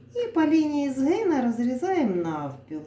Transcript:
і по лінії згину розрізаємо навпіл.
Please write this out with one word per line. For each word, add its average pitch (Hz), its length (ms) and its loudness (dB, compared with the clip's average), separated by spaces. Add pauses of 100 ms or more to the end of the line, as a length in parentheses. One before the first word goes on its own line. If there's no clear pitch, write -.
(160)
і 480 120 -2
по 320 180 2
лінії 294 440 2
згину 294 520 2
розрізаємо 240 760 0
навпіл. 156 720 -6